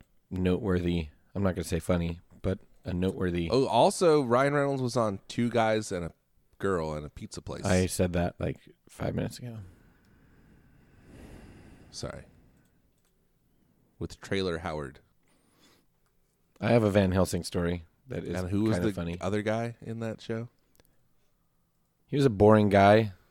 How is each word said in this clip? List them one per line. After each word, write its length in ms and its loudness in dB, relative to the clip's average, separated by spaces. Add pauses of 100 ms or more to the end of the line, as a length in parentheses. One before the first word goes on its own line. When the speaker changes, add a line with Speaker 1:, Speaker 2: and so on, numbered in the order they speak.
(300)
Speaker 1:
noteworthy, 760 0 (260)
I'm 80 -2
not 120 0
gonna 100 -6
say 140 -2
funny, 420 -2 (220)
but 160 -2 (280)
a 80 -8
noteworthy 560 -2
Speaker 2:
Oh, 160 2
also, 560 4
Ryan 320 2
Reynolds 260 -2
was 160 -4
on 220 0 (100)
Two 220 -2
Guys 420 0
and 140 -6
a 60 -10 (460)
Girl 360 -2
and 100 -8
a 60 -12
Pizza 320 -14
Place. 240 -12
Speaker 1:
I 200 4
said 280 -2
that, 240 -2
like, 180 -4 (320)
five 260 -8
minutes 240 -6
ago. 200 -14 (2250)
Speaker 2:
Sorry. 320 -12 (1800)
With 220 -10
Trailer 380 -2
Howard. 420 -8 (1600)
Speaker 1:
I 100 -2
have 120 4
a 80 4
Van 220 4
Helsing 320 0
story 400 -4 (240)
that 160 -8
is 140 -6
Speaker 2:
And 100 -4
who 160 0
was 120 2
Speaker 1:
kinda 120 0
Speaker 2:
the 60 -4
Speaker 1:
funny. 260 -6
Speaker 2:
other 220 -2
guy 400 -4
in 180 -10
that 220 -8
show? 260 -8 (1600)
Speaker 1:
He 100 -4
was 80 4
a 60 6
boring 380 8
guy 440 6 (180)